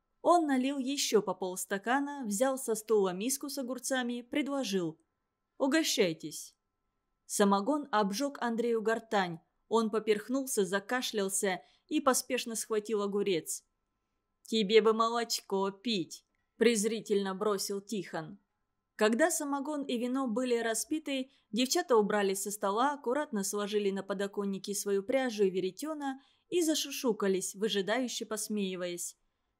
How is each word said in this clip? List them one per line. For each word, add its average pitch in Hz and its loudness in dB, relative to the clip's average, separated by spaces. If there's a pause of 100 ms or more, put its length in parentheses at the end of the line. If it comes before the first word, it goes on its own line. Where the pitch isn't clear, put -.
(200)
Он 330 6
налил 277 0
ещё 254 2
по 202 -2
полстакана, 233 -4
взял 254 0
со 226 -2
стула 208 2
миску 254 -4
с 277 -10
огурцами, 247 -4
предложил: 240 -2 (560)
«Угощайтесь». 240 0 (680)
Самогон 202 2
обжёг 214 0
Андрею 233 0
гортань. 202 0 (280)
Он 220 2
поперхнулся, 220 0
закашлялся 196 -2 (260)
и 311 0
поспешно 240 0
схватил 214 -2
огурец. 202 -2 (800)
«Тебе 220 4
бы 220 6
молочко 226 -2
пить», 196 -4 (320)
презрительно 208 2
бросил 202 -2
Тихон. 185 -8 (580)
Когда 233 4
самогон 285 -4
и 254 -2
вино 247 -2
были 240 0
распиты, 262 -2 (200)
девчата 254 2
убрали 202 4
со 196 -6
стола, 214 0
аккуратно 269 -2
сложили 208 0
на 196 -2
подоконнике 196 -4
свою 196 0
пряжу 247 0
и 185 6
веретёна 269 -4 (260)
и 349 2
зашушукались, 240 0
выжидающе 208 -2
посмеиваясь. 185 -4 (440)